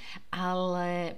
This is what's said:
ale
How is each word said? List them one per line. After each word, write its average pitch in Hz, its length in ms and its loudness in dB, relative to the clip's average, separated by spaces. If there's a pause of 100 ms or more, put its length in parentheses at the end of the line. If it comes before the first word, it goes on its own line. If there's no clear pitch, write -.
(280)
ale 180 880 2